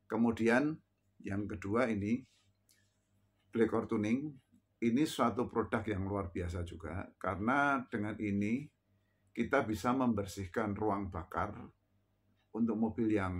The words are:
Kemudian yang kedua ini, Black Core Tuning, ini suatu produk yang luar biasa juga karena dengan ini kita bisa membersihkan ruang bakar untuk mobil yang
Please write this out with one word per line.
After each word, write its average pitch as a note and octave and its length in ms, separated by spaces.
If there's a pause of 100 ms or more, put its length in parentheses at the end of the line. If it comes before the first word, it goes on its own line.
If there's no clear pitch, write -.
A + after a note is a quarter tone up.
Kemudian A#2 640 (480)
yang G2 240
kedua G#2+ 480
ini, G#2 320 (1300)
Black - 160
Core A2+ 160
Tuning, C#3+ 480 (440)
ini A#2+ 320
suatu A#2+ 400
produk A2 400
yang F#2+ 160
luar G2 240
biasa F2 320
juga E2+ 560
karena B2+ 720
dengan G#2+ 320
ini G#2+ 480 (640)
kita A#2 320
bisa A2 320
membersihkan G2+ 800
ruang G2+ 320
bakar F2 480 (960)
untuk A2+ 240
mobil A2 320
yang G2 320